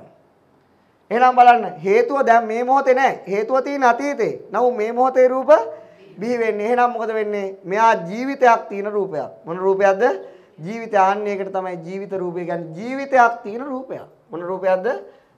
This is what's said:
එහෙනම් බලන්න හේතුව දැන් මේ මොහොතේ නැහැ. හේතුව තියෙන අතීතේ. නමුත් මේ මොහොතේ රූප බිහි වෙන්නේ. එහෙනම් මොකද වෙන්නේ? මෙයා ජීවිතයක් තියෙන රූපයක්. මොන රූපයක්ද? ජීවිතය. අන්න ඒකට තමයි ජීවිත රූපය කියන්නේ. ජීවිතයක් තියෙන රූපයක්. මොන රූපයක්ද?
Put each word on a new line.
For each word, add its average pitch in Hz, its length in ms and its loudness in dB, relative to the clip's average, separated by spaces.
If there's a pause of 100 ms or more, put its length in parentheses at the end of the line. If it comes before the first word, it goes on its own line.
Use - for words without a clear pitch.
(1120)
එහෙනම් 247 260 4
බලන්න 240 280 8 (140)
හේතුව 233 440 2
දැන් 226 240 4
මේ 226 180 -4
මොහොතේ 262 300 2
නැහැ. 254 300 0
හේතුව 226 380 -2
තියෙන 285 220 -4
අතීතේ. 233 640 0
නමුත් 240 280 0
මේ 214 160 -4
මොහොතේ 254 360 4
රූප 262 220 0 (640)
බිහි 240 240 -4
වෙන්නේ. 208 280 -2
එහෙනම් 247 260 2
මොකද 220 180 -6
වෙන්නේ? 208 520 -4
මෙයා 214 400 2
ජීවිතයක් 233 680 0
තියෙන 202 200 -6
රූපයක්. 165 420 -4 (120)
මොන 165 160 -8
රූපයක්ද? 190 440 2 (560)
ජීවිතය. 208 400 -6
අන්න 202 280 2
ඒකට 196 260 -6
තමයි 185 260 -6
ජීවිත 190 360 -12
රූපය 180 280 -6
කියන්නේ. 170 320 -8
ජීවිතයක් 254 680 0
තියෙන 220 220 -10
රූපයක්. 254 460 -10 (180)
මොන 165 160 -12
රූපයක්ද? 185 440 -2 (500)